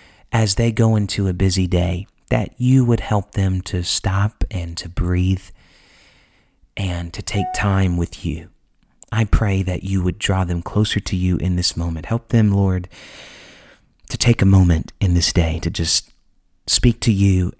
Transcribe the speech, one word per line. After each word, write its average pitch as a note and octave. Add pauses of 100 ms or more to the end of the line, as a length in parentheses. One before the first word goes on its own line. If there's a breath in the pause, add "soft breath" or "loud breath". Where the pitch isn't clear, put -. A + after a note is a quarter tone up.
(320 loud breath)
as A2
they A#2
go A2+
into G2+
a F#2+
busy F#2
day, F2+ (240)
that A#2
you B2+
would A#2
help -
them F#2+
to F2+
stop G2
and F2
to -
breathe F2+ (1300 soft breath)
and F2
to -
take G2+
time F#2+
with -
you. D#2 (600)
I A2+
pray G2
that F2+
you F#2+
would F2+
draw F#2+
them F2
closer -
to -
you F2+
in F2+
this -
moment. E2
Help A#2
them, A2
Lord, F#2+ (1200 loud breath)
to -
take -
a G2
moment F2+
in F2+
this E2+
day E2
to F2
just - (540)
speak -
to A#2
you F#2+